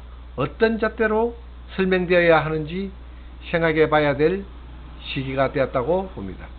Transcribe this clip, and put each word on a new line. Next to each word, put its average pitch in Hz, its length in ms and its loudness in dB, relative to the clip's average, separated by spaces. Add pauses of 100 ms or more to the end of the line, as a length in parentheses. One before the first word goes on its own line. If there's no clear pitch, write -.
(360)
어떤 220 440 0
잣대로 220 560 0 (400)
설명되어야 175 680 6
하는지 160 480 -4 (580)
생각해 160 400 4
봐야 147 260 4
될 180 300 2 (560)
시기가 131 500 -2
되었다고 139 580 0
봅니다. 95 380 -10 (120)